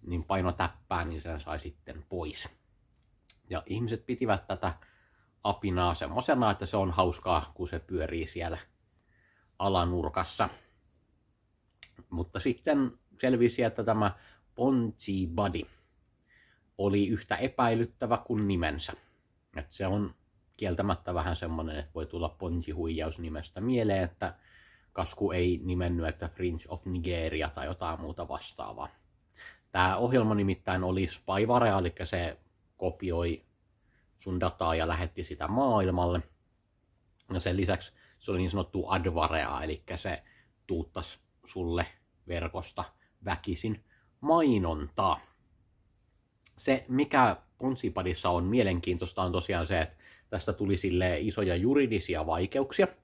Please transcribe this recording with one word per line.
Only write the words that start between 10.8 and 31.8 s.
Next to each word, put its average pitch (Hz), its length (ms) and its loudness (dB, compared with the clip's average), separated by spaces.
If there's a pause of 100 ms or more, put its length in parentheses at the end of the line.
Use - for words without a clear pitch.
Mutta 87 300 -4
sitten 135 520 2 (280)
selvisi, 120 420 4
että 113 220 0
tämä 107 280 4 (420)
Ponsi 113 720 0
Buddy 90 360 0 (1160)
oli 101 300 4
yhtä 104 280 -2
epäilyttävä 117 840 0
kuin 107 300 0
nimensä. 80 440 0 (640)
Et 73 160 -12
se 98 140 -4
on 98 280 0 (420)
kieltämättä 90 580 -2
vähän 85 220 0
semmonen, 80 420 -4
että 73 160 -10
voi 80 120 -6
tulla 85 220 -4
Ponsi-huijaus 82 920 -4
nimestä 78 420 -10
mieleen, 107 440 2
että 90 300 -6 (580)
kasku 92 400 -2
ei 87 300 2
nimennyt, 87 460 0
että 82 200 -6
Fringe 85 400 -4
of 87 160 -10
Nigeria 82 640 -2
tai 73 180 -8
jotain 82 340 -6
muuta 80 280 -10
vastaavaa. 57 600 -10 (840)
Tää 92 240 4
ohjelma 117 380 4
nimittäin 95 500 0
oli 92 220 2
spywarea, 107 720 2
elikkä 87 280 -2